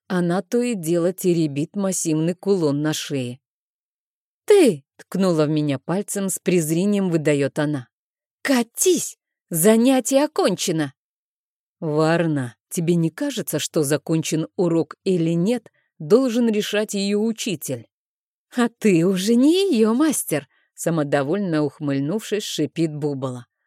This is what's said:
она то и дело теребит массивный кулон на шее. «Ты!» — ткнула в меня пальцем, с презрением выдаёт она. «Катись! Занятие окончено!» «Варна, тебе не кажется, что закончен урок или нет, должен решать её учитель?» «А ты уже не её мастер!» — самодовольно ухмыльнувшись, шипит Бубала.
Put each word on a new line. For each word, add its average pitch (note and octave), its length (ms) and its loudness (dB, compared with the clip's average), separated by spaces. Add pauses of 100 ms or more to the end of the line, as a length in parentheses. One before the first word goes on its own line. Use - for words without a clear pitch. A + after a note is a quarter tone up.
она F3+ 340 0
то A#3+ 220 -2
и A#3+ 120 -2
дело F3 380 0
теребит E3 640 -2
массивный F3 580 -2
кулон D#3+ 460 0
на D3+ 140 -2
шее. B2+ 460 -8 (1080)
«Ты!» — C#4 380 4 (120)
ткнула F3+ 480 0
в C#3+ 60 0
меня D3+ 280 0
пальцем, G3 520 -6
с - 80 -6
презрением F3+ 720 0
выдаёт D3 480 0
она. D3 300 -4 (520)
«Катись! C4 800 -2 (320)
Занятие A#3+ 760 2
окончено!» F3+ 720 -2 (840)
«Варна, D#3 760 0 (140)
тебе F3 240 0
не E3 160 2
кажется, A#3 480 -4
что - 240 -2
закончен D#3+ 720 -2
урок E3 480 0
или E3+ 300 0
нет, G3+ 360 -2 (280)
должен A#3 500 2
решать G#3 460 -2
её G3+ 260 -2
учитель?» F3 680 -6 (680)
«А A#3 120 2
ты F3+ 360 2
уже G3 300 2
не E4+ 380 4
её A3 220 4
мастер!» — A#3+ 540 -2 (260)
самодовольно D#3 880 0
ухмыльнувшись, D3 840 -4
шипит D#3 500 -2
Бубала. C3+ 520 -6 (200)